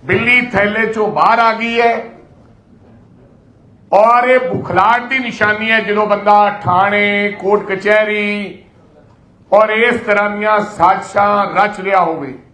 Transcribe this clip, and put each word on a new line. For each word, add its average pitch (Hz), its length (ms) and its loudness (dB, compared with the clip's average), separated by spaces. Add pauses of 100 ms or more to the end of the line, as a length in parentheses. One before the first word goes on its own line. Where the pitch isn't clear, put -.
ਬਿੱਲੀ 233 380 0 (120)
ਥੈਲੇ 208 400 0
ਚੋਂ 220 160 -2
ਬਾਹਰ 196 300 2
ਆ 226 140 2
ਗਈ 233 280 -4
ਹੈ 233 120 2 (2000)
ਔਰ 233 380 4
ਇਹ 254 100 4 (100)
ਬੁਖਲਾਹਟ 214 600 0
ਦੀ 269 100 -2
ਨਿਸ਼ਾਨੀ 220 520 -2
ਹੈ। 226 100 2
ਜਦੋਂ 208 260 -2
ਬੰਦਾ 208 420 4 (140)
ਥਾਣੇ, 202 680 0 (120)
ਕੋਰਟ 202 260 0
ਕਚਹਿਰੀ 208 960 -2 (880)
ਔਰ 214 180 4
ਇਸ 233 320 0
ਤਰ੍ਹਾਂ 208 280 0
ਦੀਆਂ 208 300 0 (180)
ਸਾਜ਼ਿਸ਼ਾਂ 196 680 0 (100)
ਰਚ 208 240 0
ਰਿਹਾ 190 220 0
ਹੋਵੇ 147 320 -4 (200)